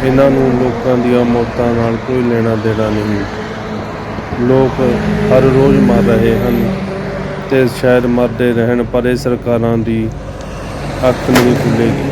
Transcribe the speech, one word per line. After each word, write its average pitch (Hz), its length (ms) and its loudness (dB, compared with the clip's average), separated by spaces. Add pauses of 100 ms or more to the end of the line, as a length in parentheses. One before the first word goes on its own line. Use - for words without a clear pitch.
ਇਹਨਾਂ 135 260 4
ਨੂੰ 135 180 2 (100)
ਲੋਕਾਂ 127 380 0
ਦੀਆਂ 123 280 2
ਮੌਤਾਂ 120 500 0
ਨਾਲ 117 200 0 (120)
ਕੋਈ 127 160 0
ਲੈਣਾ 113 400 0
ਦੇਣਾ 107 260 0
ਨਹੀਂ। - 1600 -6
ਲੋਕ 131 340 2 (500)
ਹਰ 131 120 6 (100)
ਰੋਜ਼ 135 260 4
ਮਰ 120 240 4
ਰਹੇ 113 340 2
ਹਨ 120 220 0 (920)
ਤੇ 131 160 4 (140)
ਸ਼ਾਇਦ 123 300 2
ਮਰਦੇ 120 440 0
ਰਹਿਣ, 117 300 0
ਪਰ 120 220 -2
ਇਹ 123 120 0
ਸਰਕਾਰਾਂ 117 600 -2
ਦੀ 113 280 -2 (1040)
ਅੱਖ 123 200 -2
ਨਹੀਂ 123 260 4
ਖੁੱਲ੍ਹੇਗੀ 113 560 0